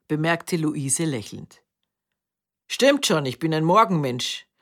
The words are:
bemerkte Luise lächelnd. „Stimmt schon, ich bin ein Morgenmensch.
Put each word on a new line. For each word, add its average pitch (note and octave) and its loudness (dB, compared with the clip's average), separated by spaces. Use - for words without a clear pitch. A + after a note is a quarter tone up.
bemerkte E3 -2
Luise D3+ -2
lächelnd. - -8
„Stimmt C#4 4
schon, D#3 0
ich B2+ -6
bin D#3+ -2
ein D#3 0
Morgenmensch. E3 0